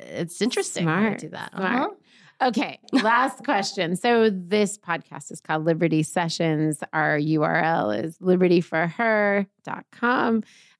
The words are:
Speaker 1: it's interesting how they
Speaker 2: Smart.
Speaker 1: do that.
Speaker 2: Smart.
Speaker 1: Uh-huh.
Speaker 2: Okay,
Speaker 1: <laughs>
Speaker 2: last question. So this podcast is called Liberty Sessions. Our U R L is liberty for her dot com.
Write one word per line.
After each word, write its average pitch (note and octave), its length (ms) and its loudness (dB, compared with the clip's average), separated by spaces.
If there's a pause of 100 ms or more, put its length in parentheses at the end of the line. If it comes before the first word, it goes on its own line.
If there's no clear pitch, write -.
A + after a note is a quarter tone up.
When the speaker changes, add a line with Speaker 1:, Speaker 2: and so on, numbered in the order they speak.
(120)
Speaker 1:
it's D#3 300 -8
interesting A3 460 -2
how D#3 80 0
they F#3+ 60 0
Speaker 2:
Smart. A3 180 0
Speaker 1:
do D#3 100 -12
that. - 260 -12
Speaker 2:
Smart. B3+ 360 -2
Speaker 1:
Uh-huh. - 560 -6
Speaker 2:
Okay, G#3+ 380 -2
Speaker 1:
<laughs> - 80 -4
Speaker 2:
last B3 500 2
question. F#3 520 -2
So A3+ 360 4
this F#3+ 480 0
podcast - 520 -8
is F3 80 -14
called D#3 260 -2
Liberty D#3+ 360 2
Sessions. D#3 800 0 (140)
Our D3+ 260 2
U D3+ 240 2
R E3 180 2
L D#3 300 0
is E3 300 -6
liberty F3+ 400 4
for E3 260 -2
her G#3 580 2 (180)
dot - 280 -12
com. A#3+ 500 0 (380)